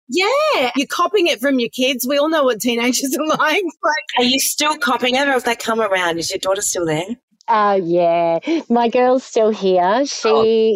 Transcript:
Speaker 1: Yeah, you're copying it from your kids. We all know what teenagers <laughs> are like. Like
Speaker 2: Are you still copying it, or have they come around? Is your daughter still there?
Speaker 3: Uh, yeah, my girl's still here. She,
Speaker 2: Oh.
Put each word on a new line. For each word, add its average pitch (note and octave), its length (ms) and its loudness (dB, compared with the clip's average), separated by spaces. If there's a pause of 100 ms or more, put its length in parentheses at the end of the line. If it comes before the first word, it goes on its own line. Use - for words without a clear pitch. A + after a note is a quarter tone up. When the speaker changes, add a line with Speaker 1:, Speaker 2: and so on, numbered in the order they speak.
Speaker 1:
Yeah, G4+ 720 0
you're C#4 100 -2
copying E4+ 400 0
it A#3+ 140 -2
from C4+ 180 0
your A#3 100 -2
kids. B3+ 380 -2
We C#4+ 100 0
all C#4+ 120 0
know D#4+ 140 0
what A#3+ 180 0
teenagers A#3+ 560 -2
<laughs> - 20 -4
are D4+ 80 -4 (100)
like. D#4 260 0
Like D4+ 560 -4
Speaker 2:
Are B3 40 2
you B3+ 160 0
still G3+ 380 -2
copying A#3+ 380 -2
it, C#4 120 0
or C#4+ 40 0
have B3 120 0
they A#3 120 0
come A3+ 260 -4
around? F3+ 380 0
Is D#3+ 100 -6
your - 100 -6
daughter G3 220 -2
still F3+ 240 -4
there? D#3+ 220 -2 (420)
Speaker 3:
Uh, G#3 320 2
yeah, E3+ 580 2 (300)
my A#3+ 200 2
girl's B3+ 340 2
still A3 280 2
here. F#3+ 540 2
She, - 220 -6
Speaker 2:
Oh. A3 160 4 (320)